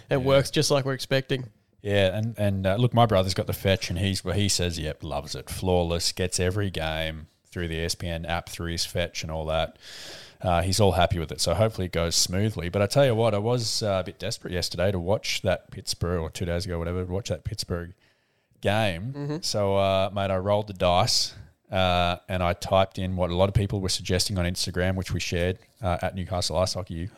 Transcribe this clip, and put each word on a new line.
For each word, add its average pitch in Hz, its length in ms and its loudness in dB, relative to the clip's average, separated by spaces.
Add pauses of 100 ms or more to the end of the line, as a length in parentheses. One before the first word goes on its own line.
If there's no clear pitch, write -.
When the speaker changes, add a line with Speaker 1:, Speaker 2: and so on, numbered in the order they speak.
Speaker 1:
it - 20 -2
Speaker 2:
Yeah. 139 80 2
Speaker 1:
works 135 340 4
just 151 180 2
like 139 140 2
we're 135 100 -2
expecting. 131 540 -2 (340)
Speaker 2:
Yeah, 101 340 4
and, 110 220 -2
and, 98 280 0
uh, 95 100 2
look, 120 180 4
my 117 120 8
brother's 95 280 4
got - 140 -2
the - 40 0
Fetch, - 380 0
and 87 80 -4
he's, 95 260 0
well, 90 120 -2
he 101 120 2
says, 87 300 0
yep, 76 240 -6
loves 73 320 -6
it. 65 160 -12
Flawless, 87 640 0
gets - 260 -2
every 95 320 0
game 80 560 -4 (240)
through 87 160 -4
the 82 80 -4
E 80 120 -2
S 85 100 -4
P 90 100 -8
N 82 180 -4
app, 82 240 -4
through 85 220 -8
his 85 140 -4
Fetch - 400 -4
and 78 80 -8
all 80 140 -4
that. 80 320 -2 (640)
Uh, 85 180 4
he's 92 200 0
all 98 120 6
happy 87 260 4
with 78 140 -4
it, 76 80 -6
so 85 140 0
hopefully 110 320 0
it 82 60 -8
goes 85 220 0
smoothly. 98 540 0
But 101 140 0
I 101 40 4
tell 139 200 4
you 120 80 2
what, 110 200 2
I 101 40 0
was, 113 440 -2
uh, 98 200 0
a - 20 -8
bit 98 140 -14
desperate 90 340 -8
yesterday 90 400 0
to 92 60 -2
watch 90 440 -2
that - 280 0
Pittsburgh, 87 500 -4
or 80 80 -4
two - 160 -8
days 85 220 -2
ago, 87 120 -4
whatever, 90 280 -4
to 92 40 -8
watch 95 200 -4
that 85 120 -6
Pittsburgh 87 520 -6 (640)
game. 104 560 0
Speaker 1:
Mm-hmm. 143 240 -6
Speaker 2:
So, 98 360 0
uh, 98 360 2
mate, 98 180 -2
I 95 60 2
rolled 104 300 2
the 104 80 -8
dice, 90 600 2 (380)
uh, 90 440 2 (120)
and 92 140 0
I 87 100 4
typed 95 460 2
in 92 180 -2
what 90 140 0
a 87 40 -2
lot 95 140 6
of 101 60 -2
people 101 260 -2
were 95 80 -2
suggesting 92 500 -2
on 87 60 2
Instagram, 87 500 0
which 92 160 -4
we 90 100 -2
shared, 90 380 0 (240)
uh, 87 200 0
at 90 120 -2
Newcastle 87 440 -2
Ice 92 160 2
Hockey 87 440 -6